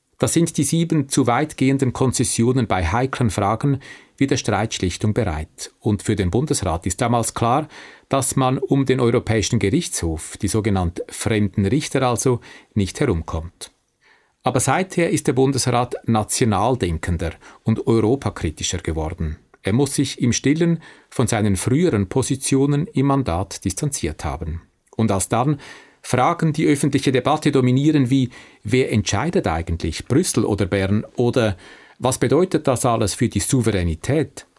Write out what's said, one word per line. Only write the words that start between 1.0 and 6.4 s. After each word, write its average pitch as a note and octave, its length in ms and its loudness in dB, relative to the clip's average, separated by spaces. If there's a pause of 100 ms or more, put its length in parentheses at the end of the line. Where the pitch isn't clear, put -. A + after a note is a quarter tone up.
zu C3 180 2
weit C3+ 300 0
gehenden C3+ 360 2
Konzessionen B2 760 0
bei F#2 200 0
heiklen A#2+ 440 0
Fragen A2 500 0 (360)
wieder C#3 200 2
Streitschlichtung G#2 800 -2
bereit. - 640 -4
Und G#2 220 0
für G#2+ 140 0
den F#2 140 0
Bundesrat G2+ 560 0